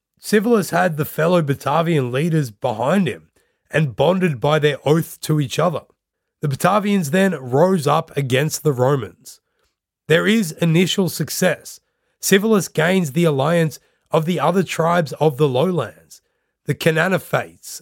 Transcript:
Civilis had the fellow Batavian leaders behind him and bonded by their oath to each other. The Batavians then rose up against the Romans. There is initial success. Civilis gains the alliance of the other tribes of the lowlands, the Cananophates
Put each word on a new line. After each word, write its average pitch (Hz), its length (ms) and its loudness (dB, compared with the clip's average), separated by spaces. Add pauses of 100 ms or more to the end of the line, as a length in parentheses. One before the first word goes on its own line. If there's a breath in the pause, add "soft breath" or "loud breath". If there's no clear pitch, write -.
(200)
Civilis 214 500 0
had 170 260 0
the 151 80 -4
fellow 170 380 0
Batavian 143 720 0
leaders 151 380 -2
behind 127 580 -2
him 82 220 -10 (400)
and 147 260 0
bonded 165 440 2
by 147 180 2
their 147 280 0
oath 160 360 0
to 151 180 0
each 135 180 -4
other. 151 240 -2 (580)
The 151 80 -4
Batavians 190 600 0
then 185 240 2
rose 143 520 2
up 156 300 0
against 139 460 -2
the 151 100 2
Romans. 123 680 -2 (680)
There 170 180 2
is 208 260 2
initial 170 560 0
success. - 720 -4 (400)
Civilis 208 520 2
gains 170 400 0
the 170 120 0
alliance 156 540 0 (320)
of 160 140 0
the 165 160 -2
other 175 220 0
tribes 165 520 -2
of 147 220 0
the 147 120 2
lowlands, 135 720 -4 (440)
the 147 100 -4
Cananophates 160 1080 -2